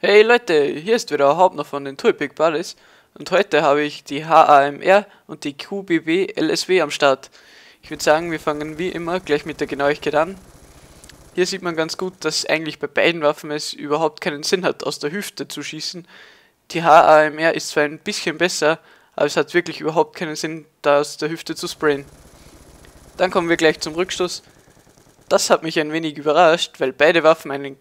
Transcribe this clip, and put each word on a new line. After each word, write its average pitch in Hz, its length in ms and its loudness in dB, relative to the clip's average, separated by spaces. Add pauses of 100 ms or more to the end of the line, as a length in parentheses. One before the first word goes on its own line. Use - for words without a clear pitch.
Hey 202 140 6
Leute, 220 440 4
hier 160 320 -2
ist 233 160 -6
wieder 143 260 2
Hauptner 180 260 2
von 139 220 -10
den 139 100 -12
Toolpick 156 380 -2
Buddies 160 420 -2 (380)
und - 160 -14
heute 170 320 2
habe 147 180 4
ich 147 240 -6
die 151 220 -8
H 160 180 6
A 139 220 6
M 143 160 -8
R 196 240 4 (200)
und 156 180 -16
die 143 120 -8
Q 196 260 -10
B 170 180 -2
B 160 260 -2
L 156 240 -4
S 165 180 -4
W 185 140 2
am 143 80 -2
Start. - 400 0 (500)
Ich - 80 -20
würd 151 140 -12
sagen, 165 280 2
wir 156 80 -6
fangen 151 380 -6
wie 175 140 -4
immer 170 280 -6
gleich 151 280 -2
mit 151 140 -10
der 147 60 -2
Genauigkeit 143 480 -2
an. 165 220 0 (960)
Hier 180 120 0
sieht 190 160 -8
man 175 120 -6
ganz 160 220 -4
gut, 185 240 -8
dass - 240 -4
eigentlich 156 360 -4
bei 147 60 -8
beiden 156 360 0
Waffen 151 280 -2
es 147 220 -8
überhaupt 151 480 -4
keinen 151 220 -6
Sinn 180 240 -2
hat, - 180 -4
aus 147 140 -6
der 147 120 -6
Hüfte 165 380 -10
zu 147 140 -12
schießen. 160 440 -12 (680)
Die 165 100 -4
H 165 240 8
A 156 160 8
M 151 160 -2
R 160 160 2
ist - 140 -8
zwar 151 160 0
ein 151 140 -6
bisschen 180 380 -6
besser, 160 440 0 (360)
aber - 80 0
es 147 140 -2
hat 151 160 -4
wirklich 170 260 -2
überhaupt 156 360 -2
keinen 156 200 -8
Sinn, 156 300 -10 (160)
da 143 180 4
aus 151 160 -6
der 156 140 -4
Hüfte 165 240 -10
zu 175 120 -10
sprayen. 143 380 -2 (1120)
Dann 180 140 0
kommen 175 180 -2
wir 165 80 2
gleich 160 240 2
zum 156 140 -10
Rückstoß. 180 480 -6 (880)
Das - 180 2
hat 180 140 2
mich 160 180 -2
ein 151 120 -4
wenig 156 260 -6
überrascht, 156 580 2
weil 131 160 -2
beide 160 300 4
Waffen 156 280 2
einen 139 300 -12